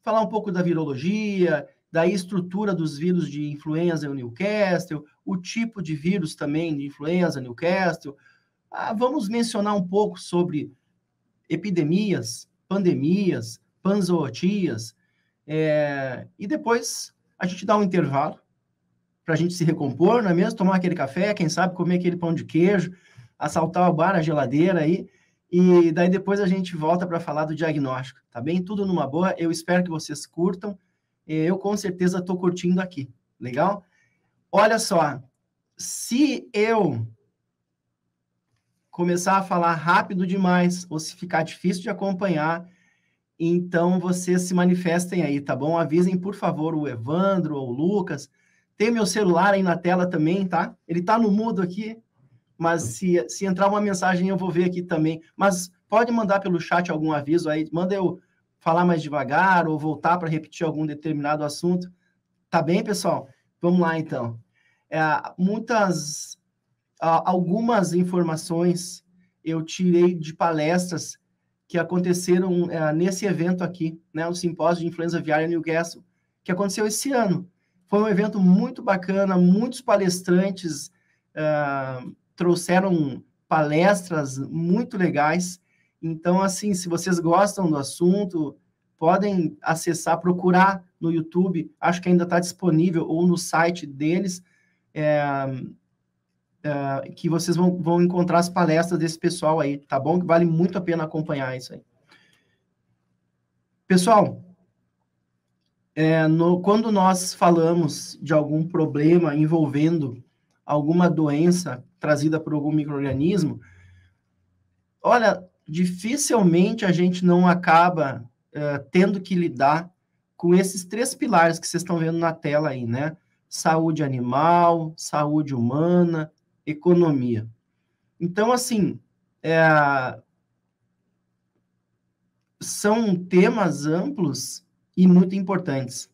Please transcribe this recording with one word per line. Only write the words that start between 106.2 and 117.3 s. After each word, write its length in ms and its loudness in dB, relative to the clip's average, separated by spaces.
no, 360 4
quando 280 2
nós 440 2
falamos 880 2
de 100 -4
algum 340 2
problema 680 2
envolvendo 880 2
alguma 440 2
doença 720 0
trazida 400 2
por 140 -6
algum 180 -2
micro-organismo, 880 0
olha, 420 4
dificilmente 1160 2
a 80 2
gente 320 0
não 200 6